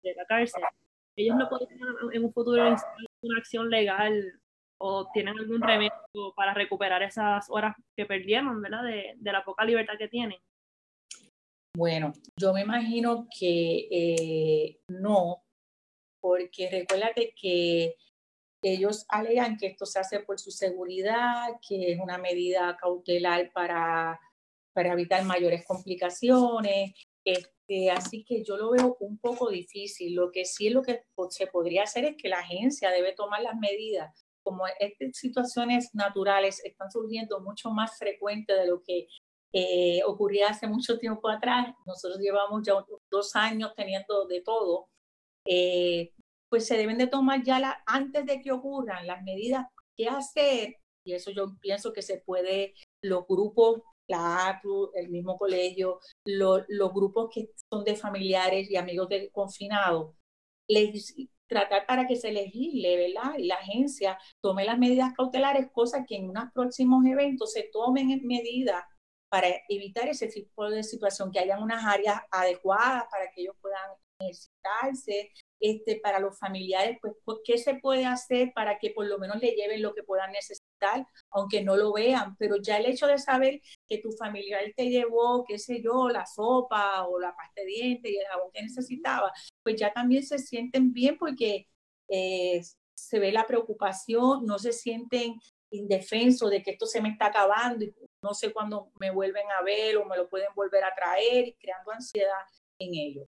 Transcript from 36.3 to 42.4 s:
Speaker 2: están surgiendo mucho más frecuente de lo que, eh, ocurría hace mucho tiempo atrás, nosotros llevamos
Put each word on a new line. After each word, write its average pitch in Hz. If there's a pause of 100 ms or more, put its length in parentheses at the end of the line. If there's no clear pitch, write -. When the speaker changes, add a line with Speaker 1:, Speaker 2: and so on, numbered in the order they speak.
Speaker 2:
están -
surgiendo 220
mucho 202
más 220
frecuente 208
de 190
lo 175
que, 175 (460)
eh, 180
ocurría 202
hace 214
mucho 226
tiempo 220
atrás, 247 (120)
nosotros 185
llevamos 202